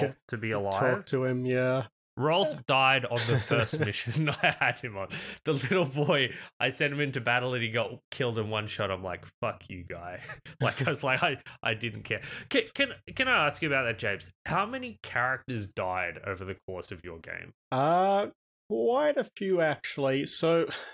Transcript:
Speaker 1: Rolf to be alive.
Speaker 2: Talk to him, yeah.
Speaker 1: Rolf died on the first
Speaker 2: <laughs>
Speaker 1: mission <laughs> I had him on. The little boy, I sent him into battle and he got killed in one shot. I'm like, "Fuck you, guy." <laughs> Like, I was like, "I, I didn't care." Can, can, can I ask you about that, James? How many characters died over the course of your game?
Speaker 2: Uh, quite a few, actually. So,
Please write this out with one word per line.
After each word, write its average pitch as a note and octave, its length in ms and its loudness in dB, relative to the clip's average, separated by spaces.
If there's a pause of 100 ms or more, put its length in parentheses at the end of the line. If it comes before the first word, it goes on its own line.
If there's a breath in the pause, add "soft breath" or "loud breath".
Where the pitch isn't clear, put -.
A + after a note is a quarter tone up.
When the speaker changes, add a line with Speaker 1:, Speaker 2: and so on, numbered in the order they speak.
Speaker 1:
Rolf C3+ 140 0 (120)
to A#2+ 100 -6
be A2 140 -2
alive. G2+ 220 0
Speaker 2:
Talk B2+ 340 2
to B2+ 160 2
him, B2+ 220 0
yeah. B2+ 420 2 (300)
Speaker 1:
Rolf D#3 480 2
died C3 380 6
on A#2+ 240 0
the B2 120 4
first A#2+ 400 2
Speaker 2:
<laughs> D3+ 60 0
Speaker 1:
mission A#2+ 440 0
<laughs> - 120 -4
I D#3 160 4
had B2 220 2
him A2+ 160 -10
on. G2 140 -6 (340 loud breath)
The D#3 80 2
little E3 320 2
boy, C#3+ 460 2 (320 loud breath)
I B2+ 80 2
sent C#3+ 240 0
him C#3+ 80 0
into C3+ 180 -2
battle B2 360 2
and A#2+ 60 -2
he A2+ 80 0
got A2+ 300 -2 (100)
killed A#2 300 -2
in G#2+ 100 -2
one G#2+ 180 -2
shot. G#2 220 -2
I'm F#2+ 140 -4
like, F2 220 -8 (160)
"Fuck G#2+ 260 -4
you, F2+ 160 -12
guy." F2 380 -10 (180)
<laughs> - 220 -16
Like, B2 260 0
I - 20 2
was D3 140 -2
like, C3 180 2
"I, D#3 140 2 (260 loud breath)
I A#2 120 0
didn't G#2+ 300 -6
care." G#2 180 -4 (260 loud breath)
Can, C4 160 2 (100)
can, C#4 160 0 (240)
can C4 140 0
I G3 200 4
ask - 140 -4
you D#3+ 60 0
about C3+ 160 2
that, A2+ 160 -2
James? G2+ 320 -4 (140)
How F3+ 200 0
many B3 380 -8
characters B2 640 -2
died F#2 580 -4
over F#2+ 200 -6
the F#2+ 100 -6 (140)
course F#2 240 -10
of F2 100 -12
your E2 160 -12
game? F2 320 -12 (180)
Speaker 2:
Uh, F3+ 580 4 (420)
quite B3 480 2
a A3+ 180 0
few, F#3+ 240 2
actually. C#3 680 0
So, E3 440 2 (240 loud breath)